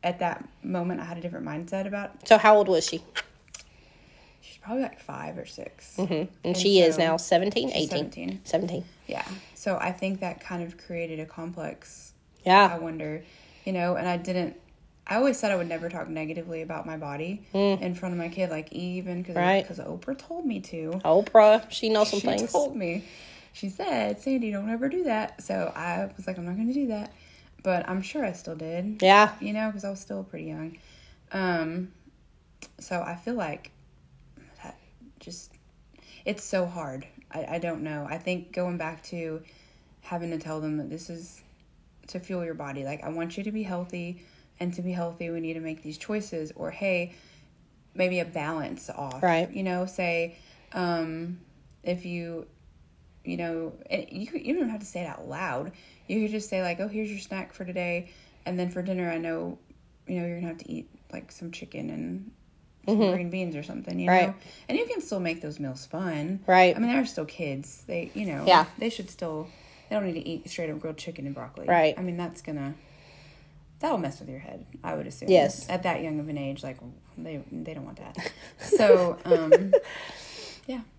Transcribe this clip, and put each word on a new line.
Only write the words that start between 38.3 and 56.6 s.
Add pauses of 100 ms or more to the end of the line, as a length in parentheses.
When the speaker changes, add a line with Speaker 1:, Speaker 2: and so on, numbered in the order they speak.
Speaker 1:
going
back
to (600)
having
to
tell
them
that
this
is (680)
to
fuel
your
body.
Like,
I
want
you
to
be
healthy, (380)
and
to
be
healthy,
we
need
to
make
these
choices.
Or,
hey, (840)
maybe
a
balance
off.
Speaker 2:
Right.
Speaker 1:
You
know,
say, (360)
um, (440)
if
you, (800)
you
know, (160)
and
you
could,
you
don't
have
to
say
it
out
loud. (340)
You
could
just
say,